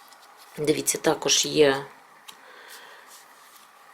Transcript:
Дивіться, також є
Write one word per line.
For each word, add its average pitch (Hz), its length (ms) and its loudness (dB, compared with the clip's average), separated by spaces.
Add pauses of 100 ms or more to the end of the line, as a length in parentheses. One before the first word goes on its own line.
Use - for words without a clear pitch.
(580)
Дивіться, 147 400 -2
також - 480 0
є 139 400 2 (2000)